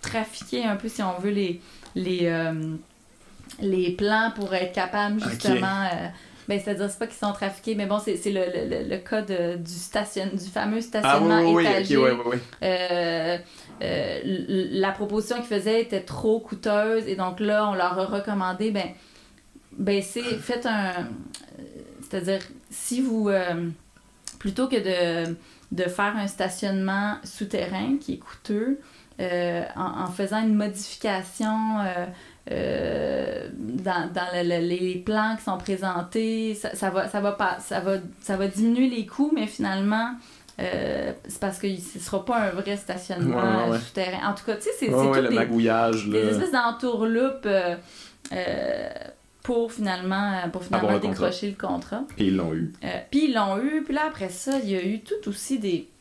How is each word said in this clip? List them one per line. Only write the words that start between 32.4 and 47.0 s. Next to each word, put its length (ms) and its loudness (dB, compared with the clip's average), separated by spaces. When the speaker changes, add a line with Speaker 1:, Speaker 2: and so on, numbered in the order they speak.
Speaker 1:
euh, 1080 -2
dans, 560 -4
dans 220 -2
le, 80 0
le, 60 2
les 280 0
plans 420 0
qui 60 -10
sont 140 -2
présentés, 1000 -2
ça, 200 -6
ça 140 0
va, 180 0
ça 140 -2
va 120 2
pas, 260 0
ça 220 -4
va, 160 2
ça 140 -2
va 120 2
diminuer 420 4
les 160 -2
coûts, 300 0
mais 100 0
finalement, 680 0
euh, 520 -2
c'est 120 -10
parce 200 -4
que 160 -2
ce 240 -10
sera 260 -4
pas 140 2
un 100 2
vrai 280 -4
stationnement 600 -2
Speaker 2:
Ouais, 280 4
ouais, 60 2
ouais. 80 2
Speaker 1:
souterrain. 520 -2
En 20 0
tout 120 -8
cas, 100 0
tu 80 -8
sais, 60 -2
c'est, 100 2
Speaker 2:
Ouais, 140 4
Speaker 1:
c'est 60 6
Speaker 2:
ouais, 80 6
Speaker 1:
tout 60 6
Speaker 2:
le 60 4
Speaker 1:
des, 60 4
Speaker 2:
magouillage, 720 4
Speaker 1:
des 160 4
Speaker 2:
là. 80 4
Speaker 1:
espèces 200 2
d'entourloupes, 920 2